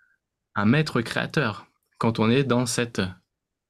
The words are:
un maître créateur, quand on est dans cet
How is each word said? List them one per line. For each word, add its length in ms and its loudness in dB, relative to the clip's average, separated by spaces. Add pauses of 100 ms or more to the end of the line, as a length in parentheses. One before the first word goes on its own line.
(540)
un 120 0
maître 360 2
créateur, 640 -4 (320)
quand 220 0
on 100 4
est 140 4
dans 240 0
cet 340 -4 (680)